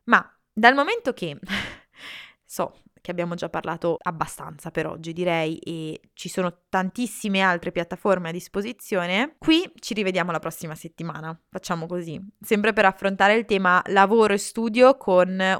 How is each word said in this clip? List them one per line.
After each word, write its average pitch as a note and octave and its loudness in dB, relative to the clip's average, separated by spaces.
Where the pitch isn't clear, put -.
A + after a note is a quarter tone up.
ma G#3 4
dal A#3 8
momento D4+ 0
che D#3 -8
<laughs> - -12
so - -6
che F3 -8
abbiamo F3 -4
già E3+ -6
parlato E3 -4
abbastanza D#3 -8
per D#3+ -4
oggi, E3 -10
direi, E3 -2
e D#3+ -10
ci - -14
sono F3+ -4
tantissime G3 -2
altre F3+ 2
piattaforme F3+ -2
a E3 -6
disposizione, G3 -4
qui E4 2
ci - -10
rivediamo F#3 0
la D#3+ -4
prossima D#3+ -10
settimana. D#3+ -12
Facciamo F3 -6
così, F3 -8
sempre G#3+ 2
per G#3 4
affrontare G3 2
il A#3 0
tema F#3 4
lavoro G3+ 6
e G3+ 2
studio A#3 4
con F3+ 4